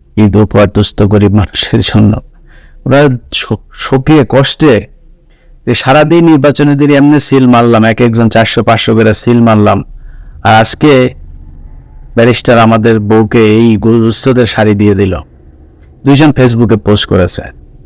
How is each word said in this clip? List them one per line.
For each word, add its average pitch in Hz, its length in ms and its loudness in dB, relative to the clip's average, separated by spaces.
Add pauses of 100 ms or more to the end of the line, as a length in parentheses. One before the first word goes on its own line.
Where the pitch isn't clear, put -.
(180)
ঈদ 104 180 0
উপহার 104 380 0
দুস্থ - 280 -2
গরিব 101 320 0
মানুষের - 460 -2
জন্য। 107 420 0 (640)
ওরা 139 240 2 (240)
শো-, - 400 -8
শোকে 135 560 0
কষ্টে 131 680 -2 (680)
যে 120 100 -2
সারাদিন 151 500 0
নির্বাচনের 147 520 2
দিন 143 140 0
এমনি 143 280 2
সিল 131 280 0
মারলাম, 117 380 2
এক 113 160 -2
একজন 117 280 0
চারশো 113 340 -2
পাঁচশো 113 320 -2
করে 110 180 2
সিল 120 280 0
মারলাম, 104 420 0 (600)
আর 110 120 2
আজকে 127 580 0 (1040)
ব্যারিস্টার 117 440 0
আমাদের 113 400 2
বউকে 110 400 0
এই 110 380 2
দুস্থদের 113 680 0
শাড়ি 107 300 -2
দিয়ে 101 200 0
দিল। 92 220 -2 (880)
দুইজন 139 260 2
Facebook-এ 117 460 0
পোস্ট 104 280 -2
করেছে। 92 360 -4 (440)